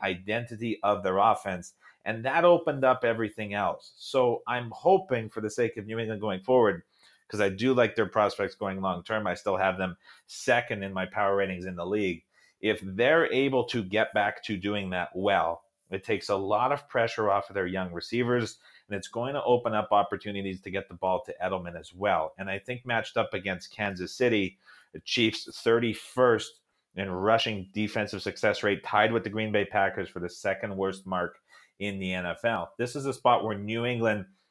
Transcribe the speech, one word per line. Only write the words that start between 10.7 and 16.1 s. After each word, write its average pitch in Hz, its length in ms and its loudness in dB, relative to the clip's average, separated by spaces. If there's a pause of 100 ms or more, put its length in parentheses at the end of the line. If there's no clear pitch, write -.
in 98 100 -6
my 92 140 -4
power 98 300 0
ratings 92 280 -2
in 92 120 -10
the 85 100 -6
league. 95 380 -2 (360)
If 104 220 0
they're 120 500 2
able 131 340 2
to 120 160 -2
get 104 300 0
back 101 320 0
to 107 140 -4
doing 101 320 -4
that 90 240 -4
well, 92 480 2 (280)
it 95 140 -6
takes 104 240 -2